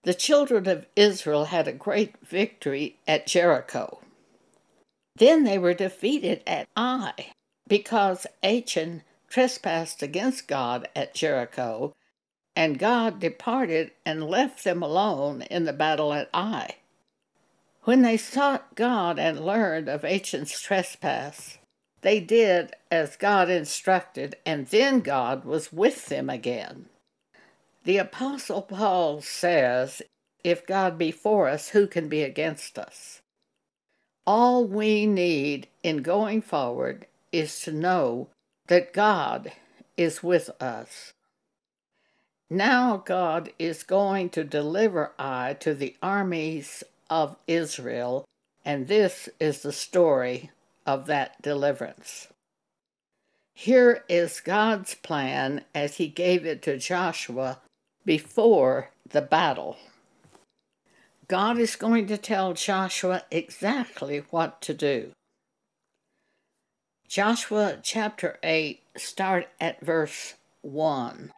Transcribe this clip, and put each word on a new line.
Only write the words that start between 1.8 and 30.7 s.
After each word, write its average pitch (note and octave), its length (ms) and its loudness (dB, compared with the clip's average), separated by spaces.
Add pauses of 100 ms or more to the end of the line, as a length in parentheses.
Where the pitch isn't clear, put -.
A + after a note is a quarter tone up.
victory D#3 880 -4
at D#3 180 0
Jericho. D#3 760 2 (1120)
Then D4+ 300 8
they G3 120 2
were F3 160 2
defeated F#3 720 -2
at D#3 320 -4
Ai, A3+ 560 -4 (340)
because G3+ 600 0 (160)
Achan E3+ 600 -2 (240)
trespassed E3 760 -2
against G3+ 440 -4
God B2 480 -2
at - 200 -6
Jericho, B2+ 800 -4 (600)
and D3+ 240 0
God A3+ 400 2
departed E3 720 -2 (140)
and D#3 240 -4
left A#3+ 340 0
them F3 200 0
alone D#3 600 0
in F3 220 -2
the C#3+ 80 -2
battle D3+ 400 0
at D3 200 -4
Ai. F3+ 420 -4 (1080)
When B3+ 200 6
they A3+ 140 4
sought - 580 -2
God G#3+ 440 0
and D#3+ 260 -2
learned F3 440 0
of D3 160 -4
Achan's - 540 -4
trespass, D3 1000 -4 (440)
they G#3 180 4
did F#3 560 4 (160)
as D#3+ 240 0
God G3 340 4
instructed, E3+ 960 -2
and D3 220 -4
then C4 340 4
God C3 440 -2
was D#3 280 -4
with G3 320 0
them C3+ 240 -6
again. A#2+ 600 -8 (960)
The F#3+ 140 2
Apostle A3+ 680 -6
Paul F#3 580 0
says, C3+ 800 0 (420)
"If E3+ 220 0
God F#3 320 0